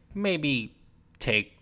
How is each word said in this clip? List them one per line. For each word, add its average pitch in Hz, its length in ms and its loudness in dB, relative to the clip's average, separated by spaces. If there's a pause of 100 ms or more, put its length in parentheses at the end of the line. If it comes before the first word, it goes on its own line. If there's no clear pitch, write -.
(140)
maybe 151 640 0 (440)
take 107 420 0